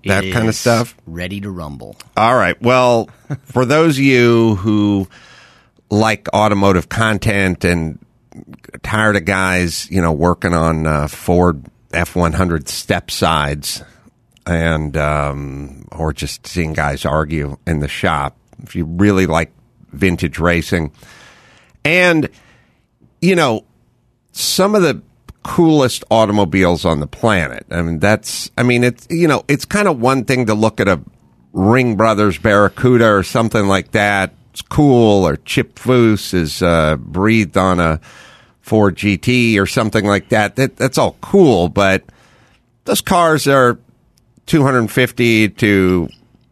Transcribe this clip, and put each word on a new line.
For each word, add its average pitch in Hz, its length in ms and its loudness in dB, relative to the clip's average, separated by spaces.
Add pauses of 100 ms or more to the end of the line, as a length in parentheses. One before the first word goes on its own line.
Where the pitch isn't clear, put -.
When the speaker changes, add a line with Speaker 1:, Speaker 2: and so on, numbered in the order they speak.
Speaker 1:
that 95 180 0
Speaker 2:
It 95 80 -8
Speaker 1:
kind 110 120 -2
of 110 60 0
Speaker 2:
is - 80 -4
Speaker 1:
stuff? 117 360 -2 (120)
Speaker 2:
ready 90 360 -10
to 104 80 -10
rumble. 73 460 -14 (200)
Speaker 1:
All 113 180 2
right. 92 280 0
Well, 123 480 2 (180)
<laughs> - 160 -12
for 127 220 -2
those 151 320 2
of 139 60 0
you 117 520 4
who 104 520 0 (840)
like 107 420 0
automotive 98 560 2
content 98 800 -2
and 82 320 -2 (840)
tired 107 340 0
of 82 100 -6
guys, 92 640 -2
you 92 100 -2
know, 82 120 0
working 85 420 0
on, 80 320 0
uh, 76 200 -2
Ford 87 580 0 (280)
F 85 240 -4
one 87 160 0
hundred 85 360 -2
step - 420 -6
sides 73 720 -4 (640)
and, 80 500 -2
um, 71 960 -6
or 80 200 -6
just - 340 -12
seeing 80 260 -6
guys 73 320 -4
argue 76 520 -4 (100)
in 80 140 -2
the 71 80 -4
shop, 73 460 -4 (280)
if - 120 -18
you 87 100 -6
really 92 420 0
like 80 260 -2 (400)
vintage 85 460 -2
racing, 85 520 -2 (920)
and, 170 440 2 (920)
you 180 140 2
know, 139 300 0 (680)
some - 420 -2
of 202 80 2
the 139 180 0 (420)
coolest 151 680 2
automobiles 98 720 2
on 80 160 0
the 73 60 -6
planet. 78 640 -2
I 85 120 -4
mean, 82 160 -4
that's, - 600 -2
I 120 40 0
mean, 123 220 2
it's, 123 260 -2
you 170 180 0
know, 135 200 0
it's 143 160 -2
kinda 202 280 0
one 127 320 0
thing 127 220 -2
to 107 80 0
look 107 260 0
at 98 80 0
a 85 120 0 (520)
Ring 113 440 2
Brothers 104 420 2
Barracuda 113 680 2
or 101 140 4
something 110 440 -2
like 98 260 -2
that. 101 420 -2 (180)
It's - 100 -16
cool. 117 640 4
Or 71 100 0
Chip - 420 -6
Foose 113 560 0
is, 82 280 -2
uh, 80 340 2
breathed 95 600 -2
on 92 240 2
a 80 200 0 (600)
Ford 104 360 0
G 101 200 -2
T 117 420 0
or 98 80 2
something 110 380 -2
like 101 240 0
that. 104 280 0
That, 131 200 -2
that's 131 220 -4
all 110 240 0
cool, 123 480 4
but 95 340 0 (800)
those 240 160 -2
cars 165 460 0
are 135 320 4 (720)
two 151 160 2
hundred 123 260 0
fifty 117 580 2
to 92 600 2 (440)